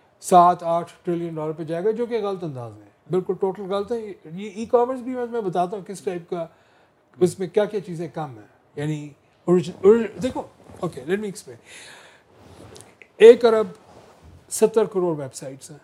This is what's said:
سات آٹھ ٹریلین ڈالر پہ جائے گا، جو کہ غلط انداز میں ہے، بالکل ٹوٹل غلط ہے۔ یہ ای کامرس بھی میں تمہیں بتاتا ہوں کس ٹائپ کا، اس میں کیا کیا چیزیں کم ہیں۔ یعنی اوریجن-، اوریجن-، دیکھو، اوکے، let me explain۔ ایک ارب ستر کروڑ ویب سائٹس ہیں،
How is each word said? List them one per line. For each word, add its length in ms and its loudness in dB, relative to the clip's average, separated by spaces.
سات 440 6
آٹھ 300 -2
ٹریلین 300 -6
ڈالر 180 -6
پہ 120 -10
جائے 200 -6
گا، 80 2
جو 140 -4
کہ 160 -4
غلط 220 -6
انداز 300 -10
میں 120 -20
ہے، 40 -20
بالکل 300 -2
ٹوٹل 240 -2
غلط 280 -6
ہے۔ 60 -4
یہ 180 -10
ای 160 -8
کامرس 340 0
بھی 160 -8
میں 100 -6
تمہیں 160 -6
بتاتا 360 -2
ہوں 60 -12
کس 180 -14
ٹائپ 280 -8
کا، 180 -6
اس 200 2
میں 80 -6
کیا 180 0
کیا 140 -8
چیزیں 340 -10
کم 160 -8
ہیں۔ 180 -20
یعنی 340 -6
اوریجن-، 400 0
اوریجن-، 380 4
دیکھو، 180 -4
اوکے، 220 -6
let 160 -4
me 60 -8
explain۔ 320 -12
ایک 280 10
ارب 220 2
ستر 360 2
کروڑ 320 -2
ویب 180 -12
سائٹس 360 -16
ہیں، 120 -20